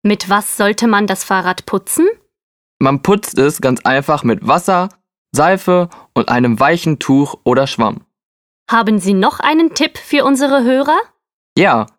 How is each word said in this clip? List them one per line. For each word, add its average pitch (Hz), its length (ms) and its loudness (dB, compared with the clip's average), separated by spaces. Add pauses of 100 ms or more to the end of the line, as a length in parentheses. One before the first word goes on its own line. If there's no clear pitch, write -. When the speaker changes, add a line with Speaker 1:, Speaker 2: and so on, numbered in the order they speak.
Speaker 1:
Mit 208 260 -2
was 202 260 -2
sollte 208 300 0
man 208 220 0
das 196 160 -6
Fahrrad 180 420 -4
putzen? 202 400 -2 (760)
Speaker 2:
Man 139 180 0
putzt - 360 0
es 143 220 0
ganz 131 240 0
einfach 143 400 0
mit 113 220 -2
Wasser, 180 420 0 (440)
Seife 180 560 2 (240)
und - 160 -2
einem 120 320 0
weichen 156 380 0
Tuch 139 460 0
oder 127 220 2
Schwamm. 110 360 -2 (680)
Speaker 1:
Haben 220 280 2
Sie 190 160 0
noch 202 260 0
einen 320 340 2
Tipp - 240 -4
für - 260 -2
unsere 269 400 2
Hörer? 269 340 0 (580)
Speaker 2:
Ja, 127 300 2 (120)